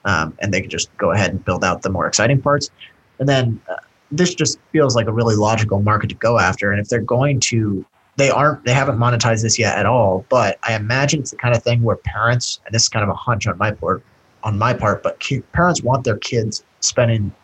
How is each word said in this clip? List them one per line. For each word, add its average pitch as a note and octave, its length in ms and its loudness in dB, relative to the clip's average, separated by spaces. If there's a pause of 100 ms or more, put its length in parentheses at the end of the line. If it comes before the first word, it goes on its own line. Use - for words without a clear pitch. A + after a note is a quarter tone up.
um, D#2+ 360 0
and G2 120 -2
they F#2 80 0
can - 80 -10
just - 300 -8
go E2+ 140 0
ahead F#2+ 180 2
and F#2 120 -6
build F#2 220 -2
out F2+ 160 0
the - 80 -6
more E2+ 180 -2
exciting C3 360 2
parts. C#3+ 280 0 (480)
And C3 80 0
then, A#2+ 440 0
uh, F#2 60 -6 (360)
this F3 220 0
just - 240 -2 (140)
feels C#3 220 2
like A2+ 120 2
a A2 60 -2
really A2+ 240 2
logical G#2+ 440 2
market G#2 280 2
to G2+ 80 -8
go A#2 220 2
after. G2 320 0
And G2+ 80 0
if G#2 100 -6
they're A#2 120 0
going C3 400 0
to, G#2+ 420 0 (340)
they C#3 120 4
aren't, D3+ 360 2
they B2 100 2
haven't C3+ 240 0
monetized A#2 440 2
this A2 160 0
yet G#2 200 0
at G2+ 80 0
all, G2+ 420 2
but B2 360 2
I A2+ 100 -2
imagine C3 460 0
it's - 100 -10
the - 80 -18
kind A#2+ 180 2
of - 60 -2
thing A#2+ 200 2
where A2 140 2
parents, A#2 680 -2
and - 80 -8
this A2+ 80 2
is - 80 0
kind G#2+ 140 0
of G2+ 40 0
a F#2 60 -2
hunch A#2 320 -2
on F2+ 100 -2
my G#2 140 0
part, F#2 320 -4 (400)
on G#2 160 -2
my A2+ 160 2
part, G2+ 280 0
but - 160 -4
ki-, - 220 -4 (120)
parents F3 300 0
want B2 220 0
their A2 140 0
kids A2 440 -4 (180)
spending A2+ 640 0